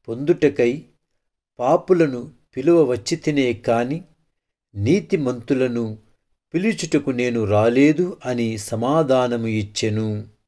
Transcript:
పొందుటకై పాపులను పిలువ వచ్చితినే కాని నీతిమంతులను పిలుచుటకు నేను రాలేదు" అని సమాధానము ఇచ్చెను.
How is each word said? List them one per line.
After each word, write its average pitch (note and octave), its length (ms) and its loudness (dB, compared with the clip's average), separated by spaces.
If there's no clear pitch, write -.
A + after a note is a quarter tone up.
పొందుటకై C#3 800 0
పాపులను D3+ 760 0
పిలువ E3 260 4
వచ్చితినే C3 680 0
కాని B2 480 -2
నీతిమంతులను B2 1200 0
పిలుచుటకు E3 560 -2
నేను A#2+ 340 -2
రాలేదు" C3 840 2
అని A#2 320 -2
సమాధానము B2 880 0
ఇచ్చెను. G#2+ 1000 -4